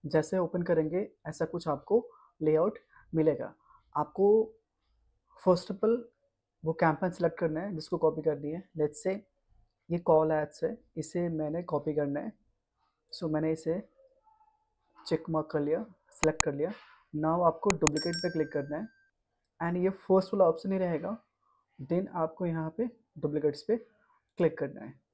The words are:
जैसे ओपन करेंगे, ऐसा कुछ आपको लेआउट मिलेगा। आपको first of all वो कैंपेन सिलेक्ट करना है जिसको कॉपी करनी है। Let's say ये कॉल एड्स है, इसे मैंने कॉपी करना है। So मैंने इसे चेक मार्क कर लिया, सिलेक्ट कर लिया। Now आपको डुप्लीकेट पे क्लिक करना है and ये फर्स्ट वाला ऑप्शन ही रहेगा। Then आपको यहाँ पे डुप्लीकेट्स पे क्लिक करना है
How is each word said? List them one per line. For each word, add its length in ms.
जैसे 320
ओपन 260
करेंगे, 420
ऐसा 180
कुछ 220
आपको 320
लेआउट 360
मिलेगा। 400
आपको 340
first 280
of 140
all 120
वो 160
कैंपेन 320
सिलेक्ट 280
करना 220
है 140
जिसको 220
कॉपी 240
करनी 300
है। 120
Let's 260
say 100
ये 80
कॉल 220
एड्स 320
है, 140
इसे 320
मैंने 320
कॉपी 220
करना 240
है। 120
So 200
मैंने 180
इसे 280
चेक 320
मार्क 220
कर 80
लिया, 240
सिलेक्ट 320
कर 100
लिया। 180
Now 100
आपको 300
डुप्लीकेट 460
पे 60
क्लिक 220
करना 260
है 100
and 240
ये 60
फर्स्ट 260
वाला 160
ऑप्शन 220
ही 80
रहेगा। 380
Then 360
आपको 300
यहाँ 320
पे 120
डुप्लीकेट्स 480
पे 100
क्लिक 800
करना 280
है 160